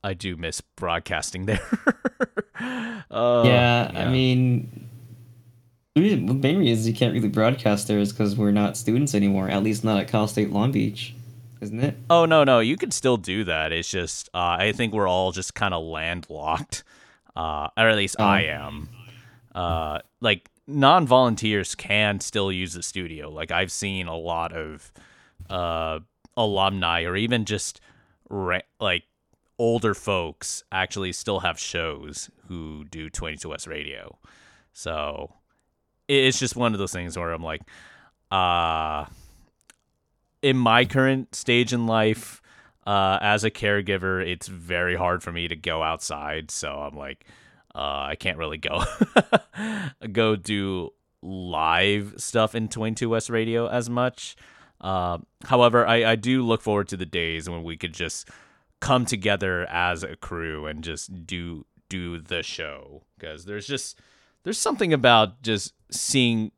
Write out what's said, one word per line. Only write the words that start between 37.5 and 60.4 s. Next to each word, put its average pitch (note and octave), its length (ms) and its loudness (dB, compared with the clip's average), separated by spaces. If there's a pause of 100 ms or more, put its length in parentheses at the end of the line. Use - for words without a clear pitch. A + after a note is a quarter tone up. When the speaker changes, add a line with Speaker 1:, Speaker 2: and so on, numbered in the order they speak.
Speaker 1:
uh, E2 760 0 (1400)
in C3 160 4
my A#2+ 260 6
current C3 500 2
stage A#2+ 380 2
in A#2+ 160 -2
life, A2 540 0 (440)
uh, G2 360 2
as G#2 240 2
a A2 40 2
caregiver, F#2+ 800 -2
it's F2+ 200 -8
very F2 500 -2
hard F2+ 260 0
for F2 80 -8
me E2+ 160 -6
to E2 80 -6
go D#2+ 260 -4
outside. D#2 720 -6
So D2 220 -8
I'm C#2+ 240 -10
like, C#2 280 -14 (480)
uh, C#2 380 -6
I D#2 80 -8
can't F2 180 -4
really D#2+ 200 -6
go, E2+ 260 -2 (640)
<laughs> G3 640 -8
go A2 240 4
do F#2+ 560 -4 (300)
live F#2 960 0
stuff A2 380 0
in A2+ 120 -2
twenty-two A2 400 -4
West A2+ 220 -2
Radio A#2 380 0
as A#2+ 220 -2
much. B2 460 -4 (460)
Uh, F2+ 380 -2 (260)
however, A#2+ 420 6
I, A2+ 240 4
I A2+ 60 4
do B2+ 260 0
look A2+ 180 2
forward G#2 280 0
to G2 80 -8
the F2+ 80 -6
days E2 440 -4
when E2+ 140 -8
we E2 140 -8
could E2+ 160 -8
just - 340 -8 (540)
come B2+ 240 2
together F#2+ 600 -2
as F2 360 -2
a E2 140 -10
crew D#2 500 -8